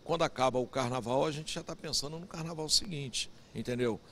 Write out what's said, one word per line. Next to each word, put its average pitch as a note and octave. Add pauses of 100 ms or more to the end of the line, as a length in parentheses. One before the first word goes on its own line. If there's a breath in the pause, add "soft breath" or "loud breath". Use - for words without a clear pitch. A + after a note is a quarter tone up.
quando E3
acaba B2+
o B2+
carnaval, B2+
a D#3+
gente D3+
já E3
tá D#3+
pensando E3
no F3
carnaval D#3+
seguinte, C#3+ (240 loud breath)
entendeu? A#2+ (120 loud breath)